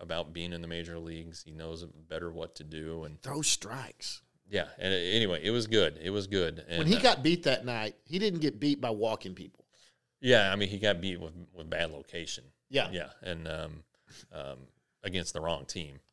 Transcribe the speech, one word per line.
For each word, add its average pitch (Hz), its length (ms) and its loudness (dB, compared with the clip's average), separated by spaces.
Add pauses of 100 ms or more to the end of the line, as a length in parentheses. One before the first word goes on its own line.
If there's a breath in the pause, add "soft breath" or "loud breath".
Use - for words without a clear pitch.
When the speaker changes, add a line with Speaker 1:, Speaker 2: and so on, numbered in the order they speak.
Speaker 1:
about 82 320 -4
being 87 200 -6
in 85 80 -6
the 85 80 -8
major 85 300 -6
leagues. 82 460 -10
He 78 80 -18
knows 82 320 -10
better 82 480 -8
what 82 240 -8
to 78 80 -14
do 78 400 -6
and 76 180 -12
Speaker 2:
throw 139 200 -4
strikes. - 800 -2 (280)
Speaker 1:
Yeah, 92 160 0 (120)
and 95 140 2
it, 90 220 2
anyway, 98 300 4
it 98 80 4
was 117 160 2
good. 92 340 6
It 87 80 -2
was 98 160 -2
good. 85 420 2
And, 85 100 0
Speaker 2:
When 151 100 4
he 208 80 8
Speaker 1:
uh, 208 40 0
Speaker 2:
got 139 220 6
beat 170 220 4
that 127 200 4
night, 113 300 -4 (100)
he 131 140 -4
didn't 185 220 2
get 143 180 2
beat 143 220 2
by 123 100 0
walking 107 440 0
people. - 300 -16 (560 soft breath)
Speaker 1:
Yeah, 117 320 8
I 101 40 4
mean, 101 120 2
he 98 100 -4
got 101 220 4
beat 90 200 -4
with, 82 120 -10 (220)
with 80 160 -12
bad 82 220 0
location. 73 500 -10 (280)
Speaker 2:
Yeah. 131 200 2
Speaker 1:
Yeah, 87 200 -4 (120)
and, 82 240 -6
um, 80 260 -6 (600 loud breath)
um, 69 260 -10 (460)
against 92 300 -2
the 82 60 -4
wrong 80 240 0
team. 73 360 -10 (120)